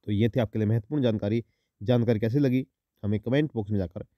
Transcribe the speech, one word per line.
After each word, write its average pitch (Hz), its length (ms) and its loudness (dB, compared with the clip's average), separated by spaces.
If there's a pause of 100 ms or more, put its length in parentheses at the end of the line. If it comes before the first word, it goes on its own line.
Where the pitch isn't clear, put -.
तो 107 60 -2
ये 104 160 2
थी 127 120 0
आपके 110 180 -2
लिए 107 100 0
महत्वपूर्ण 117 340 -2
जानकारी। 110 400 0 (380)
जानकारी 117 400 2
कैसी 117 180 0
लगी 131 280 2 (360)
हमें 104 180 -2
कमेंट 143 340 0
बॉक्स 107 160 -6
में 104 80 0
जाकर - 260 -6 (120)